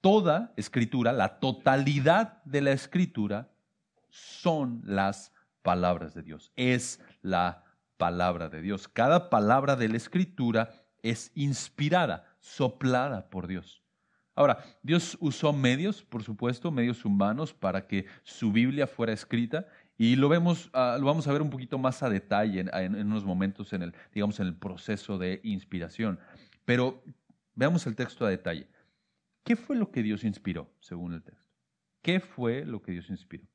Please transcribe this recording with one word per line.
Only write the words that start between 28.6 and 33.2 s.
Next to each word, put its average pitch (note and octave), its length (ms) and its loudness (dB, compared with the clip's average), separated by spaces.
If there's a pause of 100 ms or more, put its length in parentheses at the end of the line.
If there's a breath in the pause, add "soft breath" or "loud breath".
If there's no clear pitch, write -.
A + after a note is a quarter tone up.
¿Qué A#3+ 120 0
fue C#4 200 -6
lo A3 140 -2
que B2 120 -2
Dios G#2+ 220 -2
inspiró, F#2 560 -4
según F2 320 -10
el E2 100 -10
texto? - 220 -20 (560)
¿Qué F#3 200 2
fue B2+ 440 -4
lo A#2+ 160 -8
que - 120 -10
Dios F2 180 -8
inspiró? F2+ 440 -12